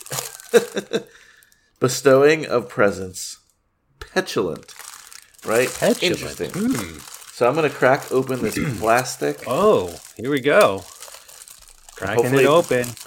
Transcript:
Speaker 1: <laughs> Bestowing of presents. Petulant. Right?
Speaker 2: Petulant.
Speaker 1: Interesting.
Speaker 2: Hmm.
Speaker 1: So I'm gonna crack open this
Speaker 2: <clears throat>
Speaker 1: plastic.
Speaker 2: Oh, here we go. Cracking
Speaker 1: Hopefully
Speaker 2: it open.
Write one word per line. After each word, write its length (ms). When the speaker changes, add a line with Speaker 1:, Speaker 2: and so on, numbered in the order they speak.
Speaker 1:
<laughs> 1300
Bestowing 680
of 220
presents. 720
Petulant. 760
Right? 220
Speaker 2:
Petulant. 240
Speaker 1:
Interesting. 480
Speaker 2:
Hmm. 480
Speaker 1:
So 160
I'm 60
gonna 160
crack 420
open 300
this 160
Speaker 2:
<clears throat> 200
Speaker 1:
plastic. 680
Speaker 2:
Oh, 480
here 140
we 100
go. 440
Cracking 280
Speaker 1:
Hopefully 200
Speaker 2:
it 40
open. 380